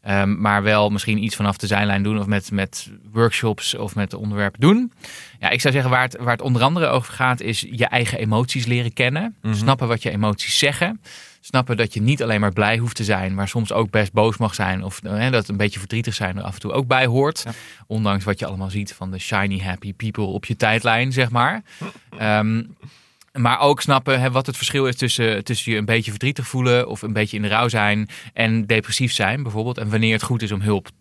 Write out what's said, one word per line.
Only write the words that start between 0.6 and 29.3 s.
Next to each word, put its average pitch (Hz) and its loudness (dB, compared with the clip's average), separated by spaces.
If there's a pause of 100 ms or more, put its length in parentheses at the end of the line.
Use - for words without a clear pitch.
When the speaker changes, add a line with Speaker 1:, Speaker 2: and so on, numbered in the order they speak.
Speaker 1:
wel 104 4
misschien 104 0
iets 110 -4
vanaf 101 0
de 104 -6
zijlijn 101 2
doen 107 0
of 101 -2
met, 101 -2
met - -4 (220)
workshops 113 0
of 104 -8
met 101 -2
onderwerpen 101 -4
doen. 214 4 (480)
Ja, - 2
ik 123 0
zou 143 2
zeggen 127 2
waar 127 4
het, 127 -2
waar 120 0
het 120 0
onder 123 2
andere 156 2
over 123 -2
gaat 127 0
is 110 -4
je 117 0
eigen 120 0
emoties 113 0
leren 120 -2
kennen. 151 0
Speaker 2:
Mhm. 110 -2
Speaker 1:
Snappen 120 2
wat 113 0
je 117 -2
emoties 104 -2
zeggen. 175 0 (400)
Snappen 127 2
dat 113 0
je 104 -2
niet 127 2
alleen 110 2
maar 101 2
blij 107 2
hoeft 117 -2
te 117 -4
zijn, 95 0
maar 98 -2
soms 110 -2
ook 107 0
best 104 2
boos 107 2
mag 110 -2
zijn. 95 -2
Of, 95 -8
eh, 95 -8
hè, 120 0
dat 117 0
een 101 -4
beetje 104 0
verdrietig 113 -4
zijn 95 -4
er 92 -8
af 95 -8
en - -14
toe 104 -8
ook 135 0
bij 131 4
hoort. 135 2
Speaker 2:
Ja. 120 -8 (360)
Speaker 1:
Ondanks 101 0
wat 101 -2
je - -4
allemaal 95 -6
ziet 101 -6
van 95 -10
de 95 -8
shiny 98 2
happy 95 -6
people 110 -4
op 95 -4
je 120 -4
tijdlijn, 113 2
zeg 123 2
maar. 135 2 (280)
Speaker 2:
<laughs> - -20
Speaker 1:
Ehm, 110 2 (760)
maar 120 2
ook 143 2
snappen, 135 2
hè, 127 2
wat 131 0
het 131 -6
verschil 135 0
is 123 0
tussen, 113 0
tussen 117 -4
je 107 2
een 104 -2
beetje 113 0
verdrietig 127 -4
voelen 123 2
of 107 -8
een 107 -6
beetje 107 0
in 104 -4
de 104 -2
rouw 113 2
zijn 107 2 (260)
en 113 2
depressief 113 0
zijn 113 0